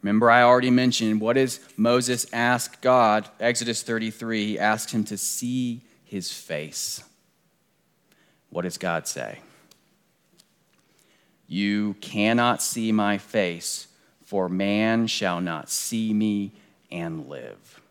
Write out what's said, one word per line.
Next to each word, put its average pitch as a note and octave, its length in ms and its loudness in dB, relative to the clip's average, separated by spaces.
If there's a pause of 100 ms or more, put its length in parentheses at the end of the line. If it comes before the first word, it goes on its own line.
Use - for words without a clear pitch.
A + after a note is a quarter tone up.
Remember, A2 300 4
I A#2+ 120 8
already B2+ 280 6
mentioned, A#2+ 500 2
what A2+ 120 0
does C3 260 2 (180)
Moses A#2+ 560 2
ask A#2+ 480 0
God? A2+ 480 4 (120)
Exodus A#2 420 -2
thirty-three, A2+ 640 -4
he G#2+ 120 -4
asks G#2+ 340 0
him A2+ 140 0
to G2+ 120 -8
see B2 640 -4 (220)
his F#2+ 280 -8
face. - 720 -10 (1500)
What F2 120 -6
does F2+ 160 -6
God E2+ 300 -4
say? A1+ 320 -10 (2000)
"You G2+ 520 -2
cannot A#2 600 0
see A2+ 300 -2
my G#2 260 2
face, F2+ 680 -4 (360)
for F#2+ 240 -2
man G#2+ 600 0
shall F2+ 320 -2
not E2 280 -6
see A2 460 -4
me G#2 380 0 (400)
and E2 360 -10
live." A#1+ 520 -16 (100)